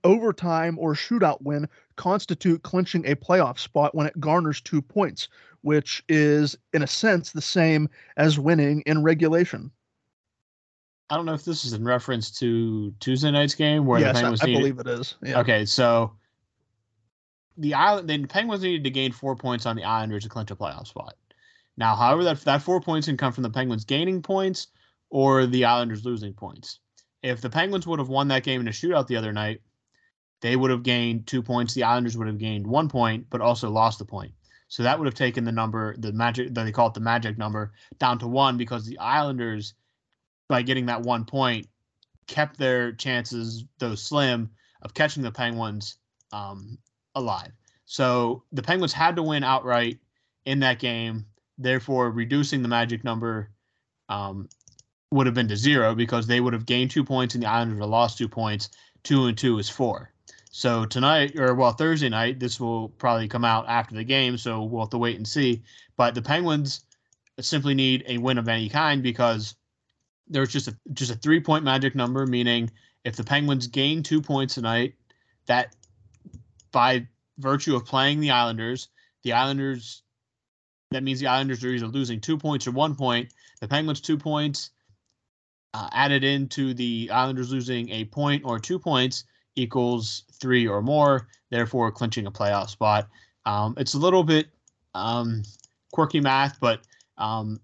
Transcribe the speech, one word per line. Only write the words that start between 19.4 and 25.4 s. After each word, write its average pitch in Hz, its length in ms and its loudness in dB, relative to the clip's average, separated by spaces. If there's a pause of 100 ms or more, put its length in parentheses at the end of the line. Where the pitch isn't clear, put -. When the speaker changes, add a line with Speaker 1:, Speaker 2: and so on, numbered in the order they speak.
Speaker 2:
on 117 120 -2
the 110 60 -8
Islanders 107 400 -2
to 110 60 -12
clinch 107 220 -8
a 98 40 -12
playoff 82 320 -10
spot. - 280 -16 (600)
Now, 113 180 2
however, 127 300 4
that, 156 160 0
that 143 200 2
four 180 180 0
points 156 280 -2
can 143 100 -2
come 131 160 0
from 127 100 -4
the 117 60 -2
Penguins 113 360 -2
gaining 170 360 -2
points 190 460 -2 (420)
or 135 360 4